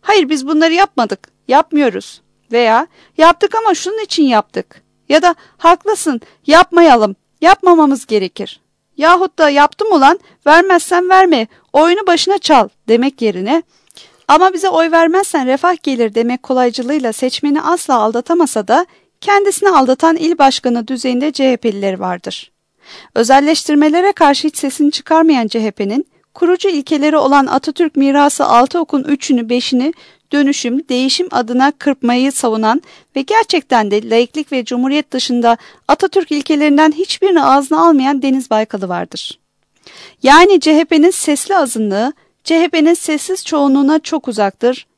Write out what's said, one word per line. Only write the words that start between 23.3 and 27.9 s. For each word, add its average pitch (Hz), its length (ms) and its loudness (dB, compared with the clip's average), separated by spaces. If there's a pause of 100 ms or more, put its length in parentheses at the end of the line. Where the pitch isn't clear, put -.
karşı 302 360 0
hiç - 80 -8
sesini 285 340 -2
çıkarmayan 320 560 0
C 220 180 -4
H 214 60 -2
P'nin 208 360 -6 (280)
kurucu 359 340 0
ilkeleri 302 480 -2
olan 277 300 2
Atatürk 294 500 -4